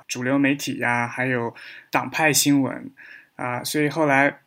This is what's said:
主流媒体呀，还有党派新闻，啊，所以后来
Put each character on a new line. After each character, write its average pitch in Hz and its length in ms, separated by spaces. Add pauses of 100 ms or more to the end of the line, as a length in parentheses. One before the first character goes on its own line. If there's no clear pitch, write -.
主 127 160
流 135 160
媒 139 160
体 143 200
呀， 120 340
还 127 180
有 117 260 (380)
党 127 180
派 151 240
新 143 300
闻， 123 260 (460)
啊， 123 300
所 151 160
以 147 80
后 151 180
来 139 400